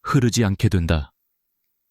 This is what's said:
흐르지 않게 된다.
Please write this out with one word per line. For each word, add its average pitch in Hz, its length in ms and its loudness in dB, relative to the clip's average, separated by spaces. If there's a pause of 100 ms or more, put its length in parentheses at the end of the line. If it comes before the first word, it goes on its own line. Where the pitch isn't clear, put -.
흐르지 120 400 0
않게 98 260 0
된다. 85 440 -2 (760)